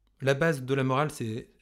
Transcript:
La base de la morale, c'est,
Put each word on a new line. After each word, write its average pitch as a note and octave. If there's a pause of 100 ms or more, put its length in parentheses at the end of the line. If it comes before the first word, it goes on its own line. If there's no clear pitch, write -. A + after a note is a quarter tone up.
(200)
La C3+
base C#3+
de B2+
la C3+
morale, C3+
c'est, A2+ (120)